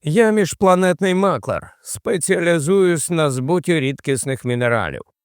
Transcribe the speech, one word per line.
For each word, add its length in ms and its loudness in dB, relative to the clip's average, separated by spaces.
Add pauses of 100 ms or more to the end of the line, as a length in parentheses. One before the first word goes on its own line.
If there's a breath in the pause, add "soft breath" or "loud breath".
Я 260 4
міжпланетний 840 2
маклер, 560 -2 (120)
спеціалізуюсь 1300 0
на 200 0
збуті 500 -2
рідкісних 640 -4
мінералів. 580 -2 (220)